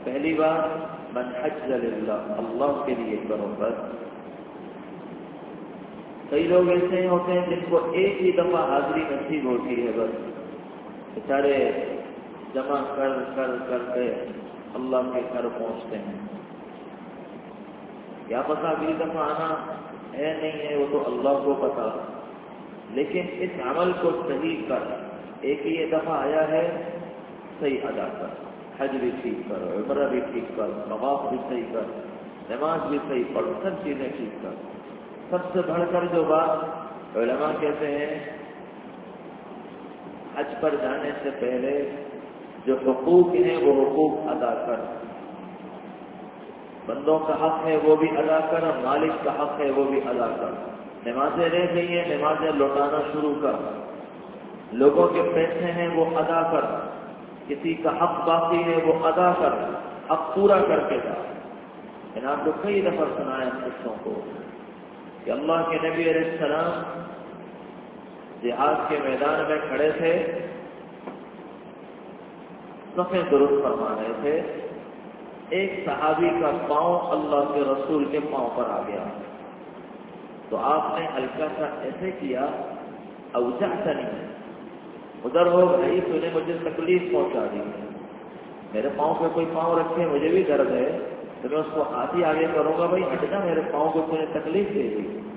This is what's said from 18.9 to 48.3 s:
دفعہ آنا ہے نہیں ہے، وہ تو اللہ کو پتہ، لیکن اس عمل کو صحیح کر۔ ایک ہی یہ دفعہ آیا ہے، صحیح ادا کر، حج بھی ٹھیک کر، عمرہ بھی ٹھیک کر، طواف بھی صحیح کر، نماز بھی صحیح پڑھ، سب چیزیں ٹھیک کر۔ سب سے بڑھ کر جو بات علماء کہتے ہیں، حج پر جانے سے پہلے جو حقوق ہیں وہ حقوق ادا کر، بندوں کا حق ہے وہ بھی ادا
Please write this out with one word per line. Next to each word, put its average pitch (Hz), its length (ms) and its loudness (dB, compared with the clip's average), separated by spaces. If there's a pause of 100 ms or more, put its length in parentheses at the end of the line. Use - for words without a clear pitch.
دفعہ 160 240 -2
آنا 156 500 -2 (440)
ہے 156 240 -2
نہیں 151 280 -4
ہے، 147 60 -2
وہ 143 160 4
تو 143 160 2
اللہ 131 380 2
کو 139 80 4
پتہ، 120 420 0 (1000)
لیکن 147 280 0 (100)
اس 180 180 -2 (160)
عمل 165 260 2 (100)
کو - 100 4 (160)
صحیح 139 280 0 (120)
کر۔ 127 120 0 (640)
ایک 143 240 0
ہی 160 100 2
یہ 160 100 0
دفعہ 160 320 2
آیا 151 300 4
ہے، 160 360 2 (760)
صحیح 139 240 2
ادا 127 240 -2 (120)
کر، - 80 -6 (520)
حج 135 160 0
بھی 123 160 2 (100)
ٹھیک 104 280 -4
کر، 104 60 -4
عمرہ 107 540 0
بھی 127 100 2 (120)
ٹھیک 120 120 -2 (120)
کر، 107 120 -2 (220)
طواف 135 400 0
بھی 127 80 -2 (120)
صحیح 113 240 -4
کر، 110 80 -2 (680)
نماز 151 300 0 (100)
بھی 143 80 0 (120)
صحیح 127 140 2 (100)
پڑھ، 123 120 2 (180)
سب 196 60 0 (140)
چیزیں 135 240 -2 (100)
ٹھیک 107 260 -8
کر۔ 92 60 -6 (800)
سب 180 80 2 (160)
سے 185 140 4
بڑھ 170 140 2 (100)
کر 175 140 2 (100)
جو 165 80 6
بات 156 260 6 (680)
علماء 131 420 2
کہتے 147 280 0
ہیں، 147 320 -2 (2250)
حج 147 80 -2 (160)
پر 151 200 2
جانے 143 300 -2 (120)
سے 139 60 0 (100)
پہلے 131 520 0 (760)
جو 131 100 4 (120)
حقوق 175 400 8
ہیں - 360 4
وہ 135 180 8
حقوق 143 460 4
ادا 117 260 0 (140)
کر، 117 120 0 (2000)
بندوں 143 340 4
کا 156 140 0
حق 160 320 2
ہے 160 180 4
وہ 156 120 12
بھی 160 120 4 (100)
ادا 156 220 6 (120)